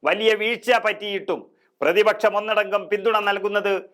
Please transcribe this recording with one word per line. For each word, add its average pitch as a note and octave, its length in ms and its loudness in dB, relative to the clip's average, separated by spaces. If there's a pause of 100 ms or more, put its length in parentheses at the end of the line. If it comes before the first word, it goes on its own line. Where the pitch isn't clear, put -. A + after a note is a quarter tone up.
വലിയ G#3+ 240 2 (100)
വീഴ്ച A#3 300 -2 (140)
പറ്റിയിട്ടും G3 560 -4 (400)
പ്രതിപക്ഷം G#3 580 2
ഒന്നടങ്കം G#3 420 0 (100)
പിന്തുണ G#3+ 260 0 (100)
നൽകുന്നത് G3+ 460 -2 (200)